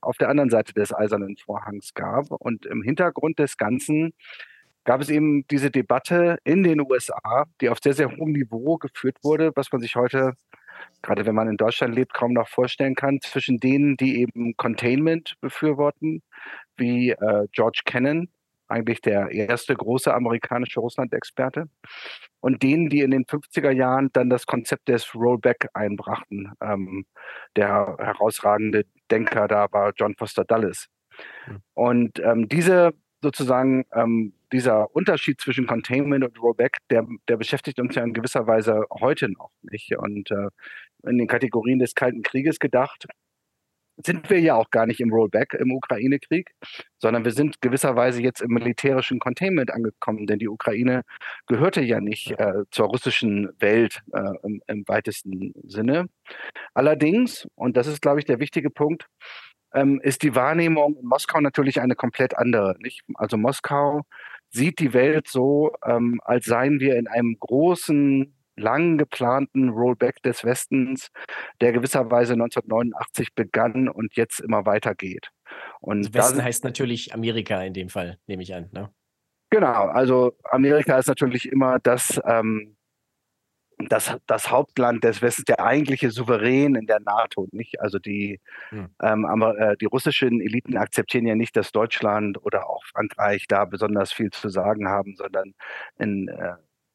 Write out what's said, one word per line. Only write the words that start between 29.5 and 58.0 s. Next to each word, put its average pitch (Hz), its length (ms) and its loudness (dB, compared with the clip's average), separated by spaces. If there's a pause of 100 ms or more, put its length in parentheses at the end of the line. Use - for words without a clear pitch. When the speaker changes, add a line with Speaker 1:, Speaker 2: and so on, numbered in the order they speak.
Speaker 1:
war 101 240 2
John 107 180 0
Foster - 300 -4
Dulles. 107 440 0 (560)
Speaker 2:
Hm. 104 180 -16 (100)
Speaker 1:
Und, 120 460 2
ähm, 113 320 2
diese 170 420 6 (300)
sozusagen, 131 720 0
ähm, 113 400 0 (180)
dieser 127 420 2
Unterschied 160 460 0
zwischen 127 260 -2
Containment 131 560 0
und 123 180 -6
Rollback, 120 360 2 (140)
der, 117 160 2 (200)
der 117 120 0
beschäftigt 135 420 -6
uns 123 140 -2
ja 120 100 -2
in 117 80 -4
gewisser 113 340 -2
Weise 110 440 2
heute 131 400 0
noch, - 200 -12 (120)
nicht? - 340 -8
Und, 104 340 -6
äh, 101 180 -2 (560)
in 123 140 2
den 117 80 2
Kategorien 120 520 0
des 127 160 0
Kalten 127 280 0
Krieges 135 360 -2
gedacht, 131 480 -2 (920)
sind 175 320 -4
wir 185 120 6
ja 160 160 6
auch 113 140 2
gar 113 160 4
nicht 113 140 -2
im 117 120 2
Rollback 113 420 2
im 127 180 0
Ukraine-Krieg, 135 800 -2 (440)
sondern 113 260 0
wir 117 80 2
sind 147 280 -2
gewisserweise 123 600 2
jetzt 123 220 -2
im 120 80 -4
militärischen 123 680 0
Containment 147 500 0
angekommen, 110 560 -4
denn 107 120 0
die 107 100 -4
Ukraine 120 540 -2 (440)
gehörte 156 340 2
ja 117 200 0
nicht, 104 320 -6
äh, 101 380 0
zur 110 180 2
russischen 104 720 -2
Welt, 110 440 2 (100)
äh, 101 200 -4 (100)
im, 104 240 -8
im 104 200 -6
weitesten 101 680 -4 (100)
Sinne. 131 440 -2 (640)
Allerdings, 151 800 2
und 123 220 -2
das 123 100 2
ist, 151 160 -6